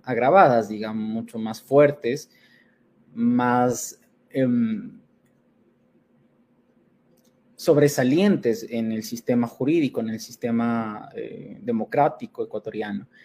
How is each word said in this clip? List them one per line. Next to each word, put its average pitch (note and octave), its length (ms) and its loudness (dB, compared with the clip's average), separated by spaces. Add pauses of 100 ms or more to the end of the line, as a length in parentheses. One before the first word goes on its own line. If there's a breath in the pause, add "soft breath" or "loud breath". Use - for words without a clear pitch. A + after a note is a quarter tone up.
agravadas, B2+ 680 4
digamos, A2 340 -6
mucho A2+ 340 -8
más A2 240 -8
fuertes, C#3+ 720 2 (840 soft breath)
más, B2 840 0 (300)
em, A#2+ 720 -2 (2500)
sobresalientes C#3+ 1120 2
en A2+ 240 -4
el A2 100 -6
sistema A#2+ 440 -2
jurídico, C#3 520 -2
en A2 120 -4
el A2+ 100 -8
sistema, A#2 920 -4
eh, - 480 -14
democrático A#2+ 840 -2
ecuatoriano. G#2 600 -10 (200 loud breath)